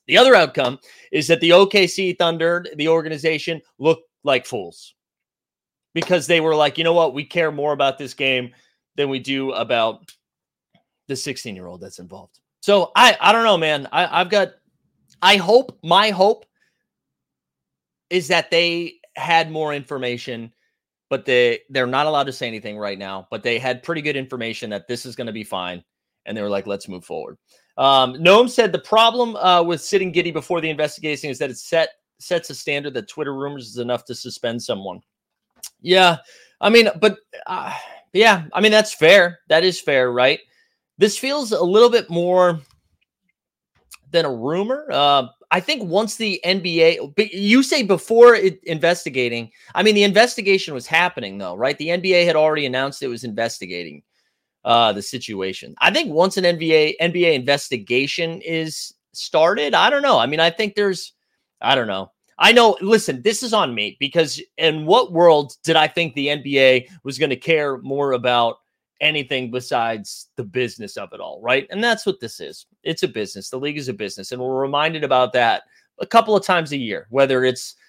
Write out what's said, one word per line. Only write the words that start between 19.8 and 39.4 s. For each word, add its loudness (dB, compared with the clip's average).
but -4
they, 2
they're -2
not 0
allowed 0
to -8
say -8
anything -12
right -8
now, -12
but -10
they -2
had -6
pretty -6
good -4
information -10
that -10
this -10
is -16
gonna -10
be -10
fine. -10
And -12
they -8
were -6
like, -4
"Let's -8
move -16
forward." -12
Um, 4
Noam 6
said, 2
"The -4
problem, 2
uh, 4
with -4
sitting -2
Giddey -2
before -4
the -4
investigation -6
is -10
that -6
it -14
set, 0
sets -6
a -16
standard -6
that -8
Twitter -8
rumors -10
is -20
enough -6
to -14
suspend -10
someone." -10
Yeah, 4
I 2
mean, 6
but, 2
uh, -10
yeah, 4
I -2
mean, 4
that's 2
fair. 6